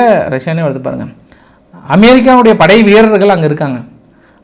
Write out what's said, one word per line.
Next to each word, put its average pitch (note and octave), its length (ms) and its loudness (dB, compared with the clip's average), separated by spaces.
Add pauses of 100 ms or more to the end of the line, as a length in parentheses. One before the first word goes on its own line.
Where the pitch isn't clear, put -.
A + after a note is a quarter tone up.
(300)
ரஷ்யானே D#3+ 320 -6
வருது C3+ 200 -6
பாருங்க, B2+ 240 -10 (840)
அமெரிக்காவுடைய A#3+ 680 2
படை G3 260 2
வீரர்கள் G#3 460 2
அங்க E3+ 160 -2
இருக்காங்க. D3 340 -6 (640)